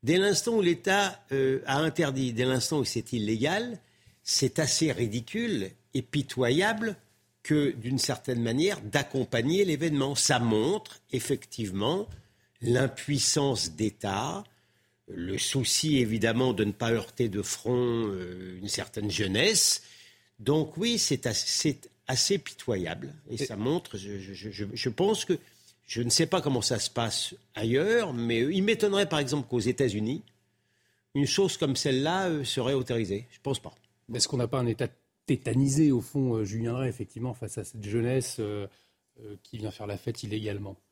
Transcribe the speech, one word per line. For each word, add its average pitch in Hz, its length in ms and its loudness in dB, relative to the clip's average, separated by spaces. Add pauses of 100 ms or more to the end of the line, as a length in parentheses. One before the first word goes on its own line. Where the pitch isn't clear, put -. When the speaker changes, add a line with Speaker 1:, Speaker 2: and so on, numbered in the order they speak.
Speaker 1:
Dès 151 160 2
l'instant 202 400 2
où 214 60 4
l'État, 190 680 2
euh, 135 360 2
a 139 120 2
interdit, 143 540 0
dès 117 120 2
l'instant 131 340 2
où 131 60 2
c'est - 280 -4
illégal, 139 680 0 (440)
c'est - 360 0
assez 156 320 2
ridicule 120 800 -2 (240)
et 131 80 0
pitoyable 170 920 0 (480)
que, 147 280 4
d'une 120 280 -2
certaine 123 420 -2
manière, 139 400 2
d'accompagner 135 840 2
l'événement. 143 500 0
Ça 127 240 4
montre 117 640 0 (100)
effectivement 120 960 -2 (540)
l'impuissance 131 1120 0
d'État, 107 680 -2 (640)
le 92 300 -6
souci 139 600 0
évidemment 113 560 2
de 104 100 2
ne 104 80 0
pas 113 200 0
heurter 113 380 0
de 101 120 -4
front, 120 680 0
euh, 92 540 -8
une 101 60 -8
certaine 104 440 -4
jeunesse. 110 680 2 (580)
Donc 151 380 2
oui, 226 200 0
c'est - 300 0
as-, 113 60 0
c'est - 560 -2 (180)
assez 131 300 2
pitoyable 90 760 -4 (160)
et 113 60 -8
Speaker 2:
Et 127 100 -4
Speaker 1:
ça 113 100 -8
montre, 120 420 -2
je, 98 220 -10
je, 95 320 -12
je, 101 220 -6
je 127 160 -2
pense 190 360 0
que, 185 80 2 (540)
je 117 140 -4
ne 120 80 0
sais 160 180 4
pas 180 140 2
comment 131 200 0
ça 110 180 0
se - 100 -4
passe - 440 -2 (220)
ailleurs, 160 580 2
mais, 117 280 0
euh, 143 120 2
il 190 100 2
m'étonnerait 202 460 2
par 156 100 2
exemple 139 300 0
qu'aux 123 100 2
États-Unis, 113 640 0 (920)
une 143 120 4
chose 190 300 2
comme 135 180 0
celle-là, 151 540 0
euh, 151 140 -2
serait 123 300 0
autorisée. 117 580 -2
Je - 120 -20
pense 139 160 -2
pas. - 140 -16 (400)
Speaker 2:
Est-ce 120 140 0
qu'on 143 100 -4
n'a 120 100 0
pas 131 120 0
un 120 80 0
État 117 200 0 (380)
tétanisé, 135 640 4
au 123 100 2
fond, 127 340 -2
euh, 110 100 0
Julien 113 280 -2
Drey, 127 160 -2
effectivement, 117 440 -8
face - 240 -10
à 107 60 -8
cette 107 200 -14
jeunesse, 117 560 0
euh, 104 280 -4 (560)
euh, 104 200 -14
qui - 140 -14
vient 107 140 -6
faire 107 160 -12
la 101 100 -6
fête - 260 -6
illégalement ? 104 540 -6 (140)